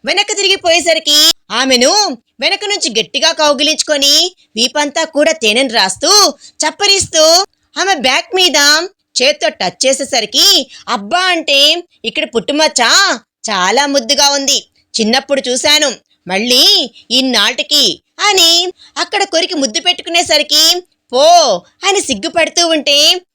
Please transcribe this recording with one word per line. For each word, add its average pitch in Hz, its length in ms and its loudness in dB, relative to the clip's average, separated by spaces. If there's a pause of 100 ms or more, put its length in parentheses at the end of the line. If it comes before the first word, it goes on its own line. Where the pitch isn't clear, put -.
వెనక్కి 403 300 -4
తిరిగిపోయేసరికి 330 960 0 (200)
ఆమెను 262 680 0 (240)
వెనక 370 240 -4
నుంచి 330 360 -4
గట్టిగా 208 320 -2
కౌగిలించుకొని, 302 1000 0 (240)
వీపంతా 294 480 -2
కూడా 311 280 0
తేనెను 233 420 -2
రాస్తూ, 285 600 2 (240)
చప్పరిస్తూ, 339 640 0 (580)
ఆమె 381 140 0
బ్యాక్ 277 400 -2
మీద 359 220 2 (680)
చేత్తో 294 260 0
టచ్ 196 380 -4
చేసేసరికి, 269 840 0 (180)
"అబ్బా" 214 300 -4
అంటే, 320 640 0 (220)
"ఇక్కడ 233 200 -4
పుట్టుమచ్చ 302 580 0 (680)
చాలా 208 360 0
ముద్దుగా 277 420 0
ఉంది, 277 380 -2 (340)
చిన్నప్పుడు 247 480 0
చూశాను, 294 440 0 (360)
మళ్ళీ 247 600 0 (200)
ఇన్నాటికి" 247 920 0 (260)
అని 359 440 2 (260)
అక్కడ 392 260 -4
కొరికి 349 300 -2
ముద్దు 311 260 -4
పెట్టుకునేసరికి, 330 960 0 (360)
"పో" 262 140 4 (580)
అని 392 160 0
సిగ్గుపడుతూ 320 680 -2
ఉంటే 311 540 2 (140)